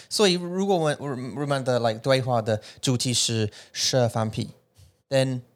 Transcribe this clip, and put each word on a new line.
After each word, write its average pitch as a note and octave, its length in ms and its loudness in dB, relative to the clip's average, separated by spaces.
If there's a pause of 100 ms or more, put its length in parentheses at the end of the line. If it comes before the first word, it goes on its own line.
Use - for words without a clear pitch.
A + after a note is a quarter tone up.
所 - 180 2
以 F3+ 60 6
如 F3 340 -2
果 G3 120 2
我 D#3+ 80 0
们， D3 100 0 (400)
我 D3 80 -4
们 C#3 180 0
的， B2 180 2
like， A2+ 200 0
对 C3+ 220 2
话 A#2+ 180 0
的 G#2+ 180 0 (220)
主 B2+ 160 2
题 B2 160 0
是 A2+ 400 0 (200)
蛇 B2 360 2
放 A2+ 220 -2
屁， A2+ 200 -6 (600)
then C3 320 0 (140)